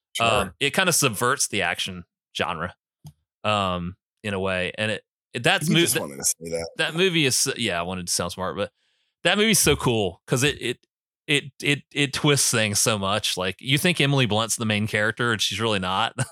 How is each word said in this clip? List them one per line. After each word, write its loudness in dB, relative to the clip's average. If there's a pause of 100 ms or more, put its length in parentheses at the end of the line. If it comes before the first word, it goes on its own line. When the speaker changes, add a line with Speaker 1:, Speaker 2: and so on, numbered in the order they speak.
(140)
Speaker 1:
Sure. 2
Speaker 2:
um, 2
it 0
kinda 2
subverts 0
the -2
action -4 (320)
genre, -4 (680)
um, 0 (260)
in -6
a -4
way. -2
And -2
it, -8 (300)
it, -6
that's 2
Speaker 1:
You 2
Speaker 2:
mo-, 6
Speaker 1:
just 2
Speaker 2:
that, -2
Speaker 1:
wanted -10
to -8
say -4
that. -4
Speaker 2:
that -2
movie 2
is, 2
so, 0
yeah, 0
I -2
wanted -6
to -4
sound -2
smart, -6
but -2 (540)
that 4
movie's 4
so 4
cool 0
'cause 0
it, 0
it, -6 (480)
it, 0 (180)
it, 0 (100)
it -2
twists 2
things 0
so 2
much. -2
Like, -4
you 0
think 2
Emily 4
Blunt's 0
the -4
main 0
character, 0
and -2
she's -2
really 0
not. -2 (180)